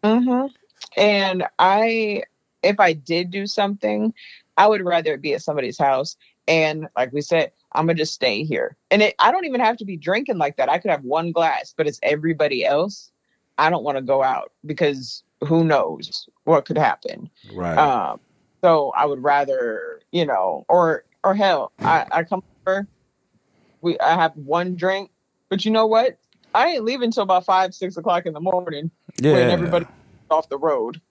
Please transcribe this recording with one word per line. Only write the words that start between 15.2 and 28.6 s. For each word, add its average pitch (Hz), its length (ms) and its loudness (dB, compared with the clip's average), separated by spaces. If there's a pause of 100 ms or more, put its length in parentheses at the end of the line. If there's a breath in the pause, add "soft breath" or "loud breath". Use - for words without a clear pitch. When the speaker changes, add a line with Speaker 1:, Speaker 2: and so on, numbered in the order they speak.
Speaker 1:
who 165 160 4
knows 113 640 -2 (180)
what 151 200 2
could - 120 -4
happen. - 520 -4 (240 loud breath)
Speaker 2:
Right. 87 240 -4
Speaker 1:
Um, 113 420 0 (440)
so 156 320 4
I 143 100 2
would 139 180 -4
rather, 123 760 -2 (120)
you 170 140 0
know, 95 440 -2
or, 165 340 4 (200)
or 190 120 2
hell, 190 440 0
I, 160 320 2
I 165 120 0
come 185 200 -6 (220)
over, 196 220 -2 (920)
we, 170 180 -2
I 156 160 4
have 165 200 0
one 170 400 -2
drink, 185 360 -2 (380)
but 196 160 -2
you 220 60 0
know 220 160 4
what? 226 300 2 (360)
I 269 160 4
ain't 285 160 -4
leaving 240 260 -2
till 226 120 0
about 185 220 2
five, 190 300 2
six 180 220 -8
o'clock 175 280 -2
in 165 80 -6
the 151 60 -12
morning 170 500 -4 (300)